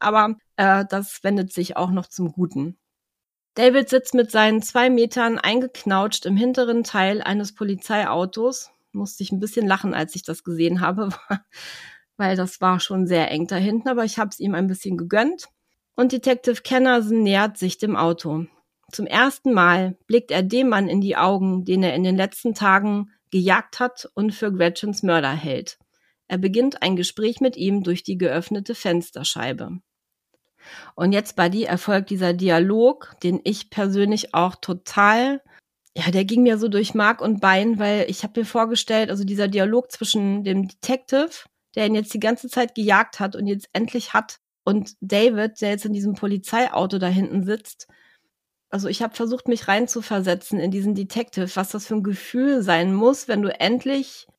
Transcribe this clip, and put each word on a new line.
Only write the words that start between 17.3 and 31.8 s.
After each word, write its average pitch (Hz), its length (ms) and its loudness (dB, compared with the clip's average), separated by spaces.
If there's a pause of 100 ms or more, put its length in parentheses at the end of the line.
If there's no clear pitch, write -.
sich 180 220 -4
dem 214 160 -2
Auto. 165 500 0 (460)
Zum - 160 -6
ersten 262 460 2
Mal 180 520 4
blickt 233 240 2
er 175 140 0
dem 247 260 2
Mann 196 180 2
in 196 140 0
die 196 160 0
Augen, 185 480 2
den 185 160 2
er 170 140 2
in 175 80 2
den 185 120 2
letzten 196 380 -2
Tagen 202 560 2 (220)
gejagt 190 480 0
hat 247 340 -4
und 208 200 -2
für 208 200 -4
Gretchens 185 500 -2
Mörder 165 280 2
hält. 147 480 -6 (480)
Er 185 100 -4
beginnt 214 460 0
ein 185 120 0
Gespräch 214 460 -2
mit 254 160 0
ihm 196 260 0
durch 175 200 -2
die 190 140 -6
geöffnete 185 580 -2
Fensterscheibe. 170 1040 -6 (1160)
Und 175 160 2
jetzt, 202 240 -2
Buddy, 185 280 2
erfolgt 196 460 -2